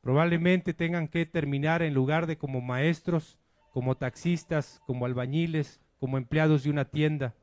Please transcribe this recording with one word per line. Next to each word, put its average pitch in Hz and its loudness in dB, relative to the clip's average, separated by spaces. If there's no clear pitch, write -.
Probablemente 170 2
tengan 165 -2
que 170 -2
terminar 151 0
en 156 0
lugar 147 2
de 160 -4
como 131 -4
maestros, 156 -2
como 127 -2
taxistas, 156 -4
como 123 -4
albañiles, 143 -2
como 135 -2
empleados 147 2
de 147 0
una 147 0
tienda. 147 -2